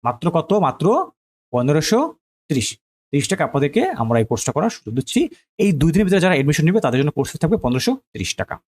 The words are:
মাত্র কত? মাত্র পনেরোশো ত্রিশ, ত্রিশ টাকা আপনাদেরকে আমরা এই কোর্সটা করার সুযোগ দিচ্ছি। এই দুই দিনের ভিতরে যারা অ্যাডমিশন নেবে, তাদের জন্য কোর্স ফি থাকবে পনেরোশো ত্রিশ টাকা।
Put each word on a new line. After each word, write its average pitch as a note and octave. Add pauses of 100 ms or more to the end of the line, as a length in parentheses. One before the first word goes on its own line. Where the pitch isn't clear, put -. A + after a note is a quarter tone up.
মাত্র B2
কত? E3
মাত্র G3+ (420)
পনেরোশো D3+ (340)
ত্রিশ, C3 (320)
ত্রিশ C#3
টাকা F3
আপনাদেরকে C#3+
আমরা A#2
এই A2+
কোর্সটা -
করার G3
সুযোগ -
দিচ্ছি। A#3+ (300)
এই G3
দুই D3+
দিনের G3+
ভিতরে F#3
যারা F3+
অ্যাডমিশন D3
নেবে, G3
তাদের B2+
জন্য C#3
কোর্স -
ফি -
থাকবে E3+
পনেরোশো B2+
ত্রিশ -
টাকা। - (100)